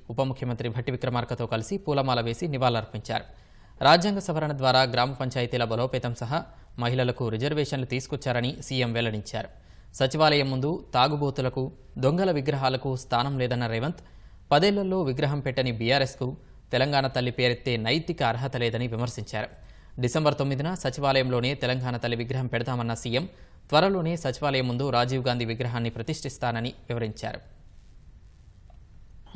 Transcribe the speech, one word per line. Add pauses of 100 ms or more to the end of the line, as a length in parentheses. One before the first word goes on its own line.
ఉప
ముఖ్యమంత్రి
భట్టి
విక్రమార్కతో
కలిసి
పూలమాల
వేసి
నివాళులర్పించారు. (580)
రాజ్యాంగ
సవరణ
ద్వారా
గ్రామ
పంచాయతీల
బలోపేతం
సహా (360)
మహిళలకు
రిజర్వేషన్లు
తీసుకొచ్చారని
సీఎం
వెల్లడించారు. (480)
సచివాలయం
ముందు
తాగుబోతులకు, (260)
దొంగల
విగ్రహాలకు
స్థానం
లేదన్న
రేవంత్, (540)
పదేళ్లలో
విగ్రహం
పెట్టని
బీఆర్ఎస్కు (340)
తెలంగాణ
తల్లి
పేరెత్తే
నైతిక
అర్హత
లేదని
విమర్శించారు. (520)
డిసెంబర్
తొమ్మిదిన
సచివాలయంలోనే
తెలంగాణ
తల్లి
విగ్రహం
పెడతామన్న
సీఎం, (440)
త్వరలోనే
సచివాలయం
ముందు
రాజీవ్
గాంధీ
విగ్రహాన్ని
ప్రతిష్ఠిస్తానని (160)
వివరించారు. (2000)